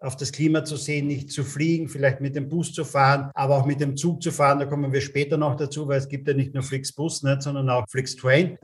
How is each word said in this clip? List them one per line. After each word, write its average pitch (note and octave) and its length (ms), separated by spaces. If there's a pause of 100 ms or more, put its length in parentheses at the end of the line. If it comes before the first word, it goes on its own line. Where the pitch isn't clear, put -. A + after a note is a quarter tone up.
auf - 160
das C#3 160
Klima D#3 320
zu D3+ 120
sehen, D3 300
nicht C#3+ 240
zu C#3+ 140
fliegen, D#3+ 440
vielleicht C3+ 320
mit C#3 140
dem C#3 140
Bus E3 240
zu D#3+ 120
fahren, C#3 500
aber C#3 220
auch C3 100
mit C#3+ 140
dem C#3 160
Zug E3+ 240
zu E3 120
fahren, C#3+ 260
da C#3+ 80
kommen C#3+ 260
wir C3+ 80
später C#3+ 360
noch D3+ 180
dazu, D3+ 320
weil C#3 120
es C3+ 100
gibt C#3 180
ja C#3+ 80
nicht C3+ 200
nur C3+ 100
Flixbus, C#3+ 580
nicht, C#3 180
sondern C#3 300
auch B2 180
Flixtrain. C3 760